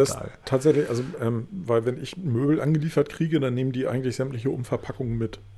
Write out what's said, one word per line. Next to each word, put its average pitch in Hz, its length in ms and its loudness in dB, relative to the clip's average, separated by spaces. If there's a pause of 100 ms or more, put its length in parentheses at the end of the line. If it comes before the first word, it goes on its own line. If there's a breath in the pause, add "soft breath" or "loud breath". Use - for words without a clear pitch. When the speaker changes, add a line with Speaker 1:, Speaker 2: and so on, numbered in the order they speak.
Speaker 1:
das 135 100 -2
Speaker 2:
Tage. - 160 -10 (140)
Speaker 1:
tatsächlich, 139 440 4
also, 123 140 0 (180)
ähm, 117 300 -2
weil 117 360 0
wenn 127 160 -2
ich - 140 -10
Möbel 143 440 2
angeliefert 151 480 2
kriege, 160 320 0
dann 127 140 0
nehmen 131 180 0
die 127 140 -2
eigentlich 127 300 -2
sämtliche 131 340 -2
Umverpackungen 123 640 -4
mit. 113 220 -2 (200)